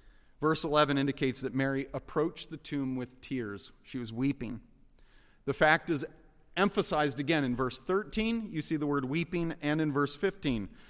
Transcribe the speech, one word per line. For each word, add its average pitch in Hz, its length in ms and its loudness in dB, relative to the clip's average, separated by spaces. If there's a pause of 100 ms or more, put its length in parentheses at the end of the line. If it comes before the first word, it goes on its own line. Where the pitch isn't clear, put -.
(400)
Verse 156 240 2
eleven 147 320 4
indicates 139 440 0
that 127 140 -4
Mary 135 380 0
approached - 580 -4
the 160 60 -10
tomb 135 380 -4
with 123 260 -8
tears. 107 520 -6 (100)
She - 160 -10
was 113 140 -6
weeping. 120 480 -2 (840)
The 139 80 -2
fact 160 380 4
is 156 160 0 (500)
emphasized 151 640 2
again 147 240 2
in 123 100 0
verse 127 240 0
thirteen. 220 720 -2
You 156 120 -4
see 160 140 -2
the 147 100 0
word 143 180 0
weeping, 160 560 -2
and 151 200 0
in 151 120 2
verse 143 220 2
fifteen, 131 560 -2 (200)